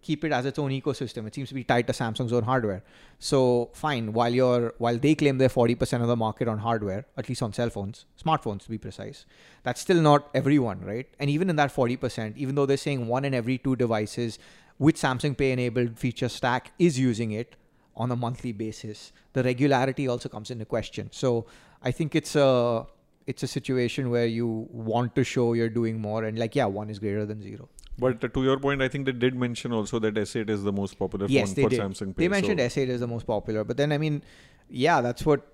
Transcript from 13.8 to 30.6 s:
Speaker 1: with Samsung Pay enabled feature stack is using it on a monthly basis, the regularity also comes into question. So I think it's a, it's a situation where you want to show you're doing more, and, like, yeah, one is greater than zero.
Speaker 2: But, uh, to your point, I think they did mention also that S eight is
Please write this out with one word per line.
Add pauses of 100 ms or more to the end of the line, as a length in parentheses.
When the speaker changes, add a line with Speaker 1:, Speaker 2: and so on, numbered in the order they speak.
Speaker 1:
with
Samsung
Pay
enabled
feature
stack
is
using
it (400)
on
a
monthly
basis, (200)
the
regularity
also
comes
into
question.
So (380)
I
think
it's
a, (400)
it's
a
situation
where
you
want
to
show
you're
doing
more,
and,
like,
yeah,
one
is
greater
than
zero. (280)
Speaker 2:
But,
uh,
to
your
point,
I
think
they
did
mention
also
that
S
eight
is